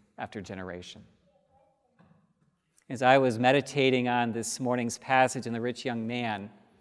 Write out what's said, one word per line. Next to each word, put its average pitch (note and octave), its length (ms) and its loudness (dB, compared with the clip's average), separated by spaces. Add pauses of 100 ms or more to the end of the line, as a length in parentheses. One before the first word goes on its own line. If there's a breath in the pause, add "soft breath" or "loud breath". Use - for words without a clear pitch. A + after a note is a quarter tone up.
(180)
after A2+ 220 -10
generation. F#2 640 -12 (1900)
As B2 120 -4
I C3 160 8
was B2 200 2
meditating C3 720 2
on A#2+ 240 0
this A2+ 280 -6
morning's B2 380 -2
passage C3 480 2
in A2+ 60 -6
The A#2 80 -6
Rich A#2+ 240 -6
Young A#2 220 -4
Man, A2+ 440 -6 (300)